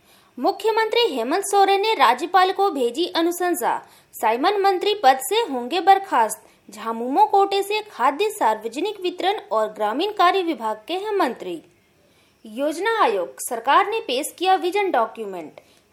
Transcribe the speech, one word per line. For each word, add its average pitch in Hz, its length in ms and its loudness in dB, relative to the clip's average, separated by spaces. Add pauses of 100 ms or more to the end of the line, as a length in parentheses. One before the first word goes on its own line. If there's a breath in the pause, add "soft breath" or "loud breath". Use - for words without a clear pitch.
(380 soft breath)
मुख्यमंत्री 427 640 0
हेमंत 311 440 0
सोरेन 392 360 4
ने 440 140 0
राज्यपाल 311 580 2
को 392 180 0
भेजी 269 360 -2
अनुशंसा। 339 800 -2 (260 soft breath)
साइमन 277 480 0
मंत्री 392 340 0
पद 269 260 4
से - 160 -2
होंगे 294 440 -2
बर्खास्त। 339 920 0
झामुमो 233 540 0
कोटे 392 360 2
से 415 180 -4
खाद्य 294 500 0
सार्वजनिक 233 720 -2
वितरण 359 400 -2 (120)
और 220 140 0
ग्रामीण 214 440 -4
कार्य 381 320 2
विभाग 220 460 -4
के 320 60 -6
हैं 403 220 -4
मंत्री। 196 460 -4 (840 soft breath)
योजना 311 560 -2
आयोग, 196 360 0
सरकार 277 480 2
ने 440 140 -4
पेश 294 380 -4
किया 370 160 2
विजन 370 360 0
डॉक्यूमेंट। 202 720 -4 (320 soft breath)